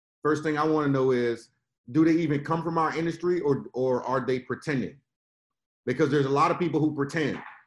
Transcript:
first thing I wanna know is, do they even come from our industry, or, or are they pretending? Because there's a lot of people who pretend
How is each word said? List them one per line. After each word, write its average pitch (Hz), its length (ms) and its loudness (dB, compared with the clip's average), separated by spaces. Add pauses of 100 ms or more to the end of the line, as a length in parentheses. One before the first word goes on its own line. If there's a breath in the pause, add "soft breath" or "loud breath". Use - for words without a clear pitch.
(220)
first 151 220 0
thing 151 120 0
I 151 80 0
wanna 156 240 2
know 131 220 2
is, 120 400 0 (420)
do 156 120 4
they 165 80 6
even 151 300 2
come 160 220 -2
from 165 140 -2
our 156 180 0
industry, 170 440 -2
or, 131 320 0
or 127 320 0
are 123 220 -2
they 127 140 0
pretending? 123 560 -6 (880)
Because 135 260 0
there's 143 160 2
a 135 40 -2
lot 147 200 4
of 165 80 -2
people 156 220 0
who 151 140 0
pretend 139 460 -2 (260)